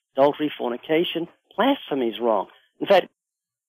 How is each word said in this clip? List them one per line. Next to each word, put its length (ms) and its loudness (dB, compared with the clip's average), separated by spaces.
adultery, 400 2
fornication, 720 -2
blasphemy 520 0
is 120 -6
wrong." 260 0
In 60 -6
fact, 220 4